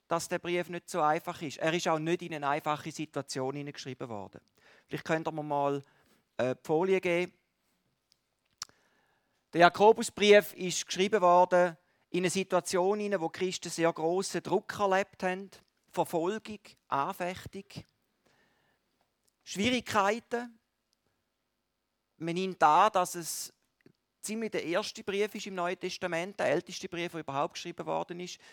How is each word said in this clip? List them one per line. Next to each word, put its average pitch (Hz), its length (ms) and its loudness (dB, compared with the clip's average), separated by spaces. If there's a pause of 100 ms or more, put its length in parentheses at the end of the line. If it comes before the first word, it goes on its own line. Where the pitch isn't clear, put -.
dass 165 200 -2
der 175 120 -4
Brief 175 280 -2
nicht 175 220 -12
so 180 100 -4
einfach 160 420 0
ist. 143 180 -8
Er 160 140 0
ist 175 140 -2
auch 160 100 2
nicht 165 260 -2
in 165 100 -8
eine 143 160 -4
einfache 151 420 -4
Situation 139 640 -6
hineingeschrieben 139 540 -12
worden. 101 320 -12 (440)
Vielleicht - 200 -10
könnt 160 200 0
ihr 160 60 -4
mir 156 100 -6
mal, 143 440 -2 (500)
äh, 127 180 0
die - 140 -12
Folie 185 320 2
geben. 180 320 0 (2250)
Der 165 80 4
Jakobusbrief 208 920 6
ist 180 300 -4
geschrieben 202 360 0
worden 180 560 6 (320)
in 175 140 -2
eine 180 60 2
Situation 185 680 0
hinein, 202 220 -2
wo 165 80 -4
Christen 185 400 -6
sehr 165 240 0
grossen 170 500 -2
Druck - 340 -2
erlebt 196 460 0
haben, 185 260 -4 (380)
Verfolgung, 180 720 -4 (300)
Anfechtung, 180 720 -6 (1800)
Schwierigkeiten. 233 1120 -2 (1600)
Man 165 160 -6
nimmt 185 280 -2
an, 165 300 8
dass 180 240 0
es - 380 -10 (680)
ziemlich 220 300 -6
der 165 120 -2
erste 190 400 -4
Brief 202 300 -2
ist 208 140 -10
im 196 80 -10
Neuen 180 240 -2
Testament, 180 600 -4
der 151 60 0
älteste 175 420 -2
Brief, 170 240 -6
der 165 100 -8
überhaupt 143 340 -4
geschrieben 170 320 -10
worden 170 320 -4
ist. 180 180 -12 (160)